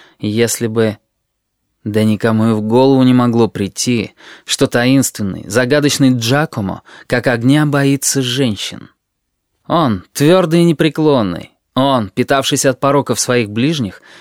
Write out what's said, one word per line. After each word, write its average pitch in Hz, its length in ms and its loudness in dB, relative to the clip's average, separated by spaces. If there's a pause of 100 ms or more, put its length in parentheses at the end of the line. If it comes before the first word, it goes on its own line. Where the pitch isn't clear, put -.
(200)
если 113 480 -2
бы... 110 320 -2 (840)
Да 107 220 0
никому 110 460 0
и - 20 2
в 107 80 -2
голову 131 420 4
не 127 100 4
могло 117 360 2
прийти, 104 680 -6 (300)
что - 220 0
таинственный, 120 800 0
загадочный 131 680 2
Джакомо, 113 680 -2 (240)
как 123 200 -2
огня, 131 380 2
боится 139 560 0
женщин. 120 680 -4 (760)
Он, 139 460 0
твердый 170 480 2
и - 20 4
непреклонный, 147 880 0 (240)
он, 131 320 0
питавшийся 135 640 0
от 127 100 -2
пороков 139 400 0
своих 120 300 0
ближних, 117 520 -4 (200)